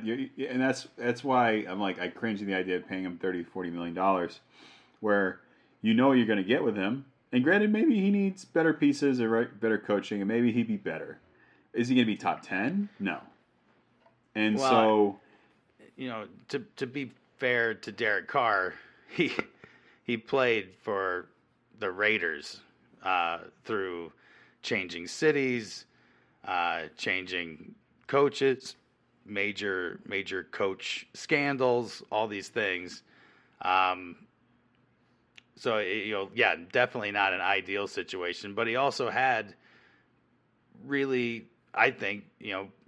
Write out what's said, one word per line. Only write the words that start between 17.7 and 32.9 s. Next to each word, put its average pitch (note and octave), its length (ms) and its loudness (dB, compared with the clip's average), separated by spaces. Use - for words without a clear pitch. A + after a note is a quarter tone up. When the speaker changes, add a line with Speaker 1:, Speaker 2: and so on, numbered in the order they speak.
Speaker 2:
to - 200 -12
Derek G#2 340 -2
Carr, G2+ 460 2
<laughs> - 180 -20
he, D#3 220 -2
he A#2+ 140 -2
played A2+ 540 0
for F#2+ 460 -2
the G2 120 -4
Raiders, F2+ 680 -2
uh, E2+ 360 0
through F2+ 480 -6
changing F2 440 -6
cities, C3 800 -2
uh, E2+ 380 -2
changing F2+ 760 -6
coaches, C3+ 680 0
major, G2 800 -4
major G2 400 -6
coach - 680 -6
scandals, C3 880 0
all A2 160 0
these G2+ 220 -8
things. F2+ 540 -4